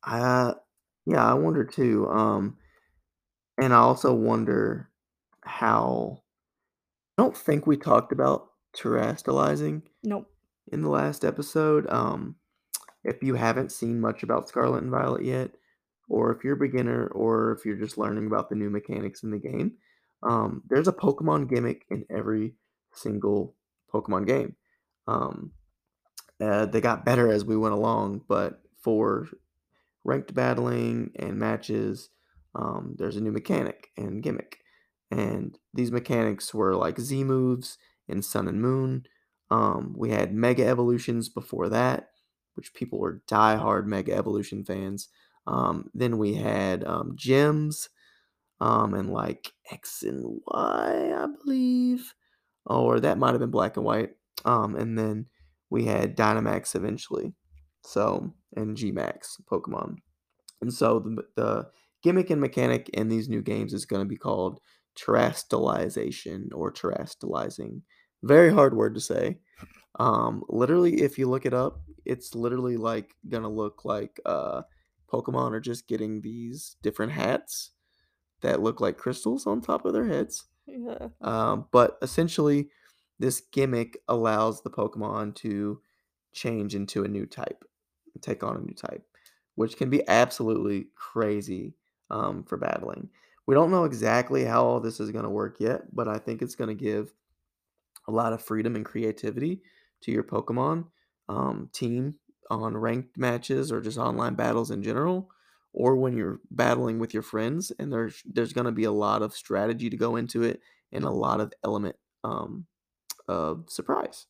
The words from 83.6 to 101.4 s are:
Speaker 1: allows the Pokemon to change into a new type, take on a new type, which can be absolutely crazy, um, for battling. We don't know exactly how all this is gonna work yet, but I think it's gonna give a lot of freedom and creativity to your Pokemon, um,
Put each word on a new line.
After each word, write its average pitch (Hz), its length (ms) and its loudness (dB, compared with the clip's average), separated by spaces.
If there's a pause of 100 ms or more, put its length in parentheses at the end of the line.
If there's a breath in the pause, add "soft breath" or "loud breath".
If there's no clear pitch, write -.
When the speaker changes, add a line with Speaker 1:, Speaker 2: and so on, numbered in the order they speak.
Speaker 1:
allows 110 540 2
the - 80 -8
Pokemon 107 680 -4
to 104 440 -4 (520)
change 104 420 -4
into 101 300 -4
a 101 40 -4
new 101 180 -4
type, - 360 -10 (580)
take - 220 -6
on - 140 -4
a - 40 -8
new - 140 -10
type, - 300 -10 (500 soft breath)
which 113 220 -2
can 131 140 0
be 139 180 4
absolutely 107 880 2
crazy, 104 800 -4 (360)
um, - 340 -4
for - 120 -6
battling. - 540 -4 (360 soft breath)
We 135 80 6
don't 165 160 8
know 185 140 4
exactly 123 600 2
how 120 200 4
all 120 160 4
this 113 180 -6
is 107 120 -4
gonna 107 200 -4
work 104 300 -4
yet, - 340 -2
but 117 140 -2
I 107 100 -2
think 113 220 -8
it's 123 140 -6
gonna 110 200 -4
give 107 380 -2 (960)
a - 40 -6
lot 113 200 2
of 113 100 -6
freedom 110 340 -2
and 104 80 -6
creativity 113 760 -4 (400 soft breath)
to - 100 -6
your 110 140 0
Pokemon, 139 640 -2 (420)
um, 65 440 -4